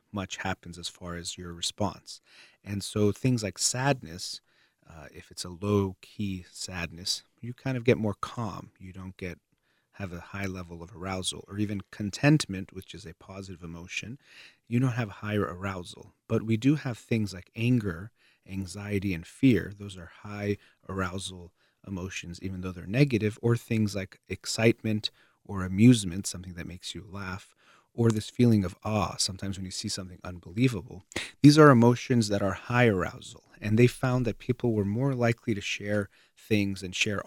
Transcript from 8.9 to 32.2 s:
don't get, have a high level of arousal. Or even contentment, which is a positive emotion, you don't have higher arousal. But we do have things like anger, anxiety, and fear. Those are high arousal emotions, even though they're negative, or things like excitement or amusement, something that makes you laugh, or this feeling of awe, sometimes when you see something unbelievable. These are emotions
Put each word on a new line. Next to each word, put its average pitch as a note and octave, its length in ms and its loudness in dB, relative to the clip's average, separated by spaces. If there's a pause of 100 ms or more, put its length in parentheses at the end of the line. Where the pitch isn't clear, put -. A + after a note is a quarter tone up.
don't F#2 240 -14
get, F2 220 -10 (560)
have F#2+ 180 -10
a F2 100 -12
high G2+ 260 -8
level E2+ 340 -10
of E2+ 140 -18
arousal. F#2 520 -6
Or G2+ 120 -10
even G#2 220 -2 (100)
contentment, G#2 840 2
which F#2 220 -14
is E2+ 100 -14
a D#2+ 80 -14
positive F#2+ 500 -16
emotion, F2 540 -10 (500)
you A#2 120 2
don't B2+ 140 2
have A2+ 160 -4
higher G#2 340 -2
arousal. F#2 680 -8 (140)
But A2+ 140 0
we A2 160 0
do C3+ 180 4
have C3 220 -6
things A2 360 -2
like F2+ 220 -16
anger, A2 560 0 (380)
anxiety, G2 640 -4
and E2 120 -8
fear. G2 520 2
Those G2+ 200 -14
are F2+ 140 -18 (100)
high G#2 360 -4 (320)
arousal F#2 640 -8 (340)
emotions, F2+ 540 -10
even F#2 200 -6
though F#2 100 -6
they're F2+ 140 -12
negative, A2 560 2
or A#2 140 4
things G#2+ 400 0
like G2 320 -8
excitement A2 840 0 (340)
or F#2+ 180 -6
amusement, G2 640 6
something F2+ 280 -10
that E2+ 120 -10
makes - 280 -14
you E2+ 140 -12
laugh, F#2 440 -12 (400)
or A#2 160 4
this G#2+ 200 -2
feeling A2 360 6
of F2 180 -8
awe, G#2 340 -2
sometimes F#2+ 400 -4
when G2 80 -8
you F2+ 60 -10
see - 160 -8
something F2+ 360 -10
unbelievable. F2+ 800 -2 (380)
These D3 160 12
are D3+ 120 12
emotions A#2+ 600 6